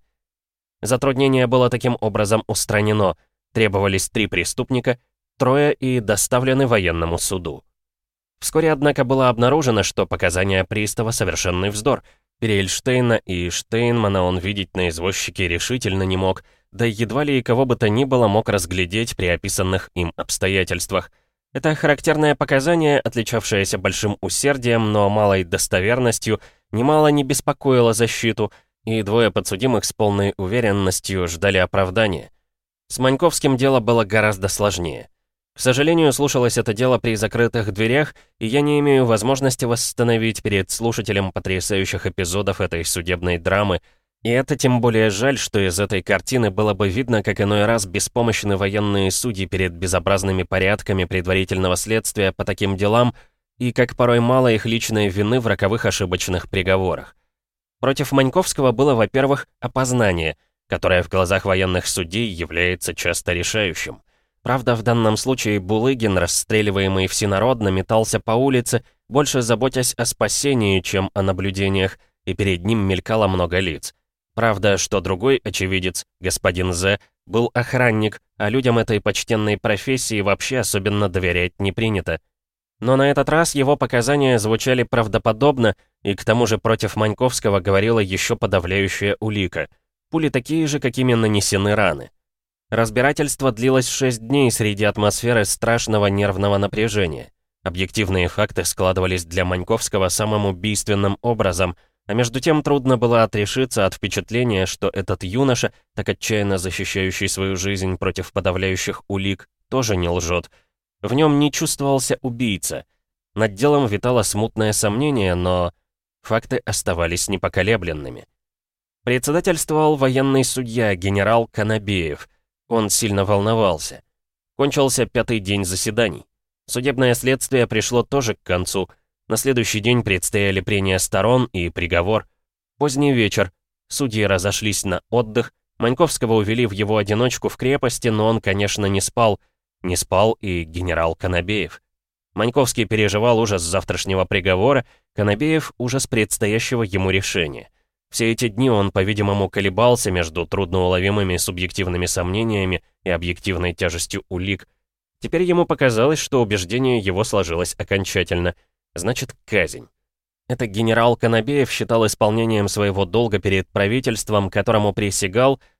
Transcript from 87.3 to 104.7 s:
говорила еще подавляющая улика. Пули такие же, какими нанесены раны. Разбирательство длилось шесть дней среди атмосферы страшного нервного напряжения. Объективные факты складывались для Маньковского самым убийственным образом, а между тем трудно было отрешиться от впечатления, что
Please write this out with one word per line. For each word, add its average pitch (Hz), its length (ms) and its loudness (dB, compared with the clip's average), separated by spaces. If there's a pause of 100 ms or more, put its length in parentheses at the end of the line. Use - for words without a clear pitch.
говорила 101 400 2
еще 95 360 -2
подавляющая 98 840 0
улика. 101 500 -4 (400)
Пули 156 200 0
такие 151 360 -2
же, 143 140 -2
какими 127 340 0
нанесены 104 640 2
раны. 80 340 0 (640)
Разбирательство 123 800 0
длилось 127 380 2
шесть 120 360 -2
дней 135 240 2
среди 107 360 0
атмосферы 107 580 2
страшного 110 640 0
нервного 101 520 2
напряжения. 101 760 -2 (300)
Объективные 90 640 0
факты 104 340 -2
складывались 92 640 0
для 90 180 -2
Маньковского 92 640 -2
самым 107 380 0
убийственным 101 760 -2
образом, 95 540 0 (320)
а 104 60 -4
между 120 260 -2
тем 151 240 2
трудно 131 340 2
было 117 260 4
отрешиться 107 640 0
от 92 100 -2
впечатления, 104 720 -2
что - 280 -4